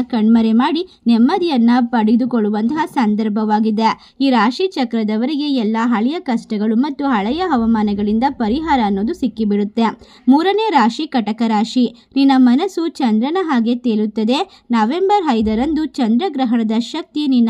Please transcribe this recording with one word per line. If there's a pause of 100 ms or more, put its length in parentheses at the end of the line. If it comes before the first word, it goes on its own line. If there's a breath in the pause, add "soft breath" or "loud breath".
ಕಣ್ಮರೆ
ಮಾಡಿ (200 loud breath)
ನೆಮ್ಮದಿಯನ್ನ (100)
ಪಡೆದುಕೊಳ್ಳುವಂತಹ
ಸಂದರ್ಭವಾಗಿದೆ.
ಈ
ರಾಶಿ
ಚಕ್ರದವರಿಗೆ
ಎಲ್ಲ
ಹಳೆಯ
ಕಷ್ಟಗಳು
ಮತ್ತು
ಹಳೆಯ
ಹವಾಮಾನಗಳಿಂದ
ಪರಿಹಾರ
ಅನ್ನೋದು
ಸಿಕ್ಕಿಬಿಡುತ್ತೆ. (440 loud breath)
ಮೂರನೇ
ರಾಶಿ
ಕಟಕ
ರಾಶಿ. (100)
ನಿನ್ನ
ಮನಸ್ಸು
ಚಂದ್ರನ
ಹಾಗೆ
ತೇಲುತ್ತದೆ.
ನವೆಂಬರ್
ಐದರಂದು
ಚಂದ್ರಗ್ರಹಣದ
ಶಕ್ತಿ
ನಿನ್ನ